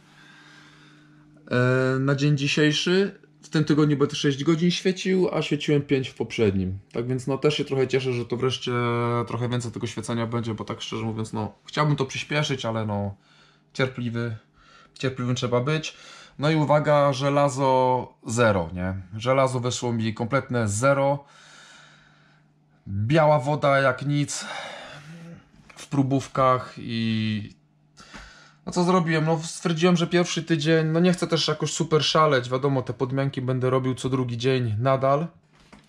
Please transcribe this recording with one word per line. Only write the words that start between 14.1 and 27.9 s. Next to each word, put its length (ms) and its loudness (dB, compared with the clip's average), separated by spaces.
cierpliwym 360 -2
trzeba 260 0
być. 360 -4
No 120 0
i 60 2
uwaga, 560 4
żelazo 1000 2
zero, 460 2
nie? 220 -4
Żelazo 440 0
weszło 320 -4
mi 220 -2
kompletne 540 -2
zero. 560 0
Biała 500 4
woda 420 2
jak 260 0
nic 380 -2
w 100 -18
próbówkach 920 0
i 840 -4